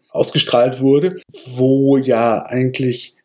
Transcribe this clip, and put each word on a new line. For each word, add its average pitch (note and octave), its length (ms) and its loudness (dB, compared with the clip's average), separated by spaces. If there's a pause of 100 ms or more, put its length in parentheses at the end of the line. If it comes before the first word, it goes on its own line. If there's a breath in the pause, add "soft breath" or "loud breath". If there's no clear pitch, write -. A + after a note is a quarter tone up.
(100)
ausgestrahlt C3 720 0
wurde, C#3 400 2 (320)
wo C3+ 420 2
ja A#2 480 0
eigentlich, B2+ 720 -4 (100)